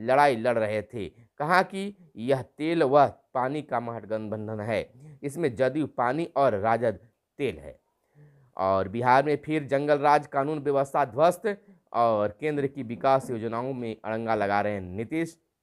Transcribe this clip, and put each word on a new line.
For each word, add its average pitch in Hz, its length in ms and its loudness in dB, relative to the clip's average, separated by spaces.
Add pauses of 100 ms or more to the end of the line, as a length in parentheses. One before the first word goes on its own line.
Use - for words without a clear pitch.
लड़ाई 135 360 4
लड़ 117 220 0
रहे 107 260 0
थे। 104 240 -8
कहा - 540 0
कि 196 540 -8
यह 127 260 -2
तेल 165 400 -2
व 139 240 6 (280)
पानी 131 280 -4
का 127 180 -4
महागठबंधन 110 800 -6
है, 104 300 -4 (320)
इसमें 143 340 -2
जदयू 131 300 0
पानी 131 500 -2
और 131 180 2
राजद 113 520 -2 (320)
तेल 95 200 -4
है। 73 200 -18 (760)
और 95 320 0
बिहार 123 360 4
में 147 120 0
फिर 151 300 -4
जंगल 143 320 2
राज, 147 280 4
कानून 143 320 -2
व्यवस्था 139 460 0
ध्वस्त 175 520 0 (360)
और 107 480 2
केंद्र 147 260 -2
की 135 160 -6
विकास 127 480 0
योजनाओं 117 420 -6
में 117 320 -8
अड़ंगा 113 300 -2
लगा 101 260 0
रहे 104 120 -2
हैं 101 80 -4
नीतीश, 113 640 -8 (200)